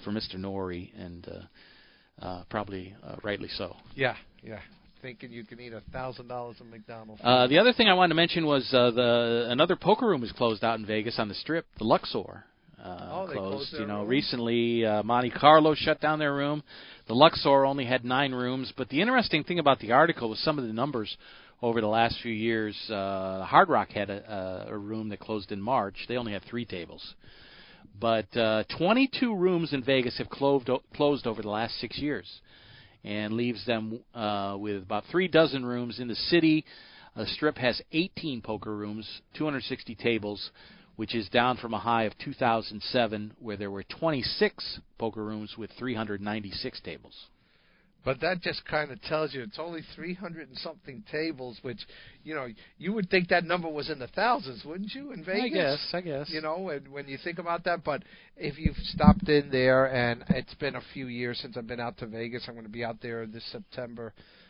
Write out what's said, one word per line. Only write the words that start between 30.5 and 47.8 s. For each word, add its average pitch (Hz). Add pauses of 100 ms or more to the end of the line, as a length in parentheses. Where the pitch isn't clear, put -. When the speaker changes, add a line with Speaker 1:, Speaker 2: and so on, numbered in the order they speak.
Speaker 1:
o-, 127 (120)
closed 147
over 110
the 107
last 110
six -
years 135 (640)
and 107
leaves 117
them, 113 (160)
uh, 101
with 101
about 104
three 180
dozen 143
rooms 120
in 123
the 110
city. 160 (500)
The 110
Strip 151
has 123 (100)
eighteen 160
poker 107
rooms, 104 (280)
two 156
hundred 139
sixty 123
tables, 104 (440)
which 110
is 110
down 123
from 113
a 107
high 113
of 104
two 143
thousand 113
seven, 107
where 107
there 101
were 98
twenty-six - (180)
poker 107
rooms 107
with 107
three 123
hundred 107
ninety-six 104
tables. - (800)